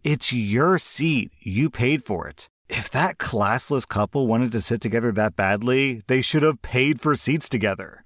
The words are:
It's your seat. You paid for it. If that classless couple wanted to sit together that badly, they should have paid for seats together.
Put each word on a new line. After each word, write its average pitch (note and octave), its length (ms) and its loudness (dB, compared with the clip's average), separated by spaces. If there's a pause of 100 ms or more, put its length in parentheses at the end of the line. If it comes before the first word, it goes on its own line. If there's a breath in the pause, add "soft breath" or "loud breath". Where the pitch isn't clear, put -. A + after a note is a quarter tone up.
It's D3 260 0
your B2 460 2
seat. D3+ 640 0
You A#2 300 0
paid C3 340 0
for F2 240 -6
it. - 220 -14 (180)
If - 220 -6
that E3+ 260 -2
classless A2+ 720 -2
couple A2+ 380 0
wanted A#2 260 2
to A2+ 80 -2
sit A2+ 220 -2
together A#2 300 0
that G#2 240 0
badly, A#2 680 0
they C3 140 2
should D3 220 2
have D3+ 180 2
paid C#3+ 400 0
for D3+ 140 2
seats C#3+ 340 0
together. G2 580 -2